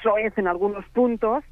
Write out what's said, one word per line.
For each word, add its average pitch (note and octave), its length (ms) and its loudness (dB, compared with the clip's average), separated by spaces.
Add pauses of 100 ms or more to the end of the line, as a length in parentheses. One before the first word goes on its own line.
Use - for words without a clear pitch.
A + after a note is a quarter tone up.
soez G#3+ 360 0
en G3 100 0
algunos F#3+ 420 -2
puntos, A#3+ 640 0